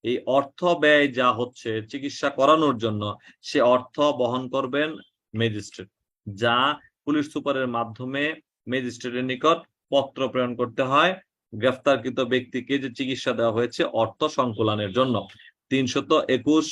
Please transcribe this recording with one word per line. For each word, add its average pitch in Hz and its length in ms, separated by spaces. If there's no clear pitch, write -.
এই 120 140
অর্থ - 220
ব্যয় 147 260
যা 127 100
হচ্ছে 120 320
চিকিৎসা 139 380
করানোর 147 440
জন্য, 107 200
সে 147 120
অর্থ 123 220
বহন 123 220
করবেন 135 340
ম্যাজিস্ট্রেট, 107 560
যা 117 300
পুলিশ 147 280
সুপারের 135 420
মাধ্যমে 127 480
ম্যাজিস্ট্রেটের 123 600
নিকট 156 280
পত্র 135 280
প্রেরণ 123 280
করতে 123 320
হয় 160 220
গ্রেফতারকৃত 127 680
ব্যক্তিকে 127 420
যে 135 140
চিকিৎসা 131 420
দেওয়া 117 180
হয়েছে 120 240
অর্থ 110 200
সংকুলানের 107 600
জন্য 127 180
তিনশত 135 400
একুশ 151 340